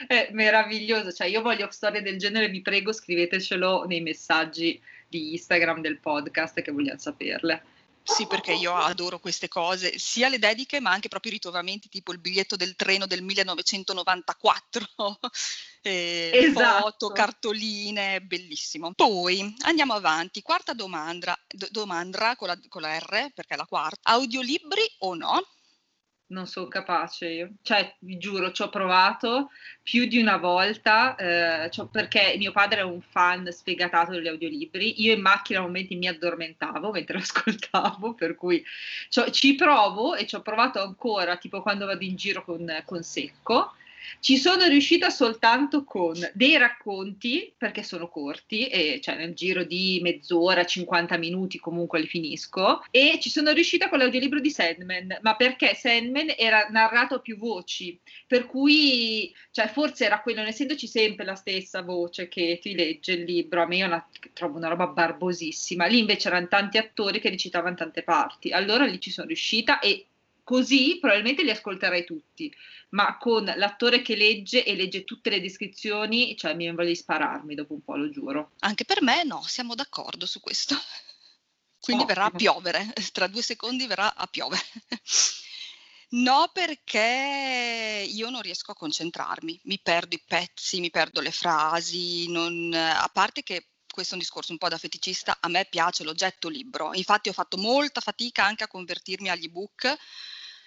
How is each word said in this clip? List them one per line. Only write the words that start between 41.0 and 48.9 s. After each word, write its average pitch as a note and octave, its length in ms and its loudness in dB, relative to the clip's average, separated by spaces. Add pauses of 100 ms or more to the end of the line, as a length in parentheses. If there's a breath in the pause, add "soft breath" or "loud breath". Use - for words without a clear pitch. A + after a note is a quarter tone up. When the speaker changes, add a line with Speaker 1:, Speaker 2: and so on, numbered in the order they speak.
Speaker 1:
tipo - 240 -10
quando G3+ 240 0
vado F#3+ 180 -4
in F#3 120 -4
giro F#3 280 -4
con, E3 400 -6
con E3+ 180 -8
Secco. - 720 -2 (480 loud breath)
Ci C4 160 6
sono F4+ 300 4
riuscita E4 440 6
soltanto C4 720 4
con E3+ 300 -2 (180)
dei C4+ 240 6
racconti, A3+ 1000 0
perché G#3 260 -6
sono E3+ 260 -10
corti, E3 580 -6
e D3+ 360 0